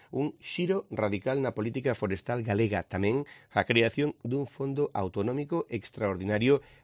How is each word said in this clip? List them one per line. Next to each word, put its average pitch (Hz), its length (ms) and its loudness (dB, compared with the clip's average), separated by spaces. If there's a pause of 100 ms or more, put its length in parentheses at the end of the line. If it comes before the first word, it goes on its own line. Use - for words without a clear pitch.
un 143 320 -4
xiro 180 480 -2
radical 107 560 0
na 120 80 0
política 120 400 -2
forestal 107 480 -2
galega, 104 400 2
tamén 107 480 0 (240)
a - 160 2
creación 113 560 4
dun 131 240 -4
fondo 139 480 -2
autonómico 123 720 -2
extraordinario 104 960 0 (200)